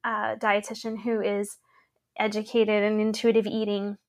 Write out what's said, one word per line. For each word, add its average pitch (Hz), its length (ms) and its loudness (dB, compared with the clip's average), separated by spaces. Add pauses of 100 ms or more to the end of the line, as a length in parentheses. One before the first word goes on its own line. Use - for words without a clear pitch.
uh, 220 320 -2
dietitian 214 640 -2
who 226 220 -2
is 202 360 -2 (600)
educated 214 680 2
in 214 160 2
intuitive 220 460 2
eating 208 520 -2 (100)